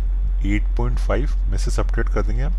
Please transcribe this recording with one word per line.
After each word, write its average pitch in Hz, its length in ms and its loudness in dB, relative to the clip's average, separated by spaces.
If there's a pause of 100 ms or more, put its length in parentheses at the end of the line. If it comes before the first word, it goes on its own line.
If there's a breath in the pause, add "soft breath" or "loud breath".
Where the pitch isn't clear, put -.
(460 loud breath)
एट 101 300 0
पॉइंट 120 220 0
फ़ाइव 110 360 0 (160)
में 98 80 0
से - 120 0
सब्ट्रैक्ट 113 440 0
कर 104 80 0
देंगे 101 200 0
हम 170 160 0